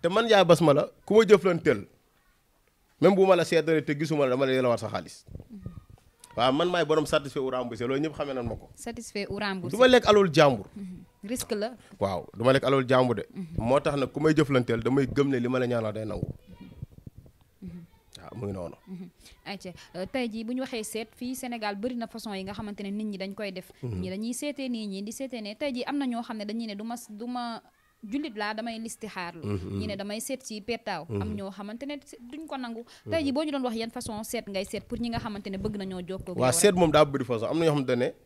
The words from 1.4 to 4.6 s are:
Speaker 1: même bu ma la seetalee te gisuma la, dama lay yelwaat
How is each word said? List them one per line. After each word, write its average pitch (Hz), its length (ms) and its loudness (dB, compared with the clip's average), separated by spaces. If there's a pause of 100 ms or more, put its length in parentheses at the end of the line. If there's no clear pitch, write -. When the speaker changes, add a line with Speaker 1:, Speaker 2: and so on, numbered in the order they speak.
Speaker 1:
même 190 140 8
bu 190 100 6
ma 190 100 8
la 170 100 2
seetalee 160 380 2
te 160 160 -4
gisuma 151 260 0
la, 131 60 0
dama 135 140 2
lay 131 100 2
yelwaat 123 240 2